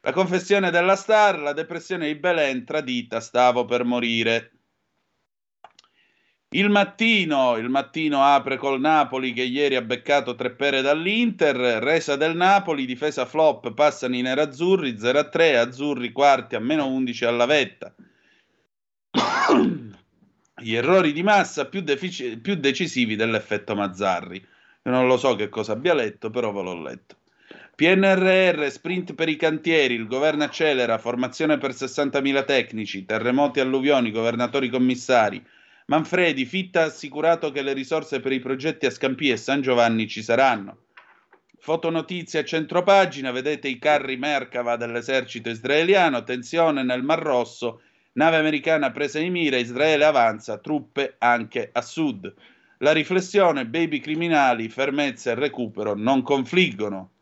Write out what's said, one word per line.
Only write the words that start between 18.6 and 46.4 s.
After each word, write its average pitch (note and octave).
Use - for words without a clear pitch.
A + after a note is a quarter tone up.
<clears throat> E3+
Gli A2+
errori D#3
di D#3+
Massa F#3+
più F#3+
defici-, C#3+
più F#3+
decisivi B2+
dell'effetto G#2+
Mazzarri. F#2
Io -
non B2+
lo B2+
so B2+
che G#2
cosa A2
abbia C#3
letto, A2+
però A2+
ve G2
l'ho F2+
letto. -
P E3+
N F#3+
R F#3+
R, D3
sprint F3+
per D#3
i D#3
cantieri, D#3
il A2+
governo D3
accelera, C3
formazione B2+
per C3+
sessantamila C#3
tecnici, A2
terremoti, B2
alluvioni, C3
governatori A#2
commissari. B2
Manfredi, D#3
Fitta F3+
ha D#3+
assicurato D#3
che C#3
le C#3
risorse C#3
per C3
i C3
progetti C3+
a B2+
Scampia C3
e -
San C#3
Giovanni A#2
ci A2
saranno. A#2
Fotonotizia E3
a C#3+
centropagina, E3
vedete C#3
i B2
carri C3+
Merkava B2+
dell'esercito A#2
israeliano, C#3+
tensione C#3